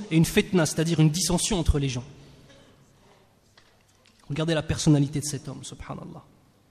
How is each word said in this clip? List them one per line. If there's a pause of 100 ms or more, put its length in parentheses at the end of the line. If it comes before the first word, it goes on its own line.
(100)
et
une
fitna,
c'est-à-dire
une
dissension
entre
les
gens. (2250)
Regardez
la
personnalité
de
cet
homme,
subhanallah. (480)